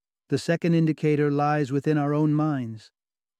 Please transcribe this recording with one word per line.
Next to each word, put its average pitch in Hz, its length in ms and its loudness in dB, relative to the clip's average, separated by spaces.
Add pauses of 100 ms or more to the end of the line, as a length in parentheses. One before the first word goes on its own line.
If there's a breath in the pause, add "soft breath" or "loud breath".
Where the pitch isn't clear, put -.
(300)
The 139 80 0
second 170 360 0
indicator 151 560 0
lies 147 400 0
within 143 280 0
our 143 160 0
own 151 180 2
minds, 135 580 -4 (500)